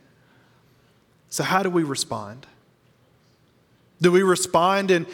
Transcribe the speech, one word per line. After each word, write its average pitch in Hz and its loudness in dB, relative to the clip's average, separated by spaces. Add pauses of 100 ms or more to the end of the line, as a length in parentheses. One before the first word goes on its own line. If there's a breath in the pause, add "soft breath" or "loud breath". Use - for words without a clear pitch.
(1300 soft breath)
So - -6
how 185 0
do 190 -2
we 175 0
respond? 120 -8 (1500)
Do 175 4
we 185 6
respond 185 2
in, 170 0